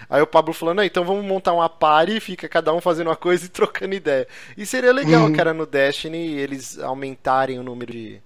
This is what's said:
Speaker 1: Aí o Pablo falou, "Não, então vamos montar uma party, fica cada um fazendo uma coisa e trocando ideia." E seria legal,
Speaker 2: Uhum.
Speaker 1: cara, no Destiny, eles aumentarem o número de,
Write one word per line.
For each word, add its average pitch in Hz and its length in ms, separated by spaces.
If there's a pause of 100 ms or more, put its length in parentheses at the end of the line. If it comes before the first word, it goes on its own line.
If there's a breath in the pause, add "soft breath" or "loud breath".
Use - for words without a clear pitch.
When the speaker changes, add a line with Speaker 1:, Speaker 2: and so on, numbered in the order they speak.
Speaker 1:
Aí 139 140
o 156 60
Pablo 160 260
falou, 165 220
"Não, 208 80
então 180 200
vamos 196 220
montar 190 280
uma 165 140
party, 165 520
fica 175 280
cada 160 240
um 170 80
fazendo 170 280
uma 160 80
coisa 180 320
e - 20
trocando - 460
ideia." 143 320 (280 loud breath)
E 208 80
seria 247 300
legal, 208 320
Speaker 2:
Uhum. 156 80
Speaker 1:
cara, 160 220
no 160 100
Destiny, 156 720
eles 139 400
aumentarem 135 800
o 123 60
número 120 280
de, 107 340